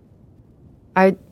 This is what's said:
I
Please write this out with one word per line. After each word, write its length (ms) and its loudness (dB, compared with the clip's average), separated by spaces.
I 180 0